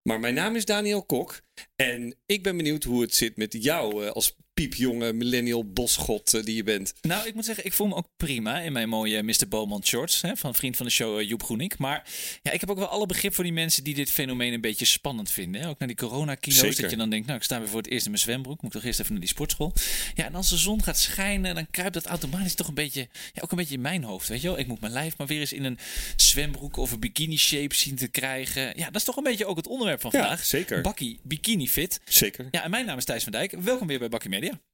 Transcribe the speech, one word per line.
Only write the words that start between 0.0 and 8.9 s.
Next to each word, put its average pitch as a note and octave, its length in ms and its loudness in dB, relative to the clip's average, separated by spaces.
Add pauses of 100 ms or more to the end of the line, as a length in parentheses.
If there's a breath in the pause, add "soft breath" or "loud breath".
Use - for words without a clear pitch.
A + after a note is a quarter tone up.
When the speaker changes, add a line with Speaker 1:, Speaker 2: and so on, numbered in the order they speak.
Speaker 1:
maar A2 180 0
mijn A#2+ 140 0
naam G3 220 2
is A3 100 0
Daniel G#3 380 2
Kok - 380 -2 (340 loud breath)
en A#2+ 400 0 (100)
ik G3+ 180 2
ben F#3 140 0
benieuwd D3+ 260 0
hoe A#2+ 180 4
het A2+ 140 2
zit A2+ 220 2
met G#2+ 260 -2
jou, A2+ 420 2
eh, G#2+ 60 -2
als - 240 0 (180)
piepjonge A#2+ 600 2
millennial A#2+ 580 0
bosgod, A#2 640 2
eh, A2 100 4
die A2 120 0
je A2 80 0
bent. G2+ 380 2
Speaker 2:
Nou, G3+ 260 0
ik A3 60 -6
moet A3 120 -6
zeggen, G#3+ 200 -4
ik F#3+ 80 -2
voel G#3 140 4
me F3+ 80 0
ook E3+ 120 -2 (100)
prima B2+ 420 0
in E3 120 -4
mijn A2+ 180 0
mooie G#2+ 340 2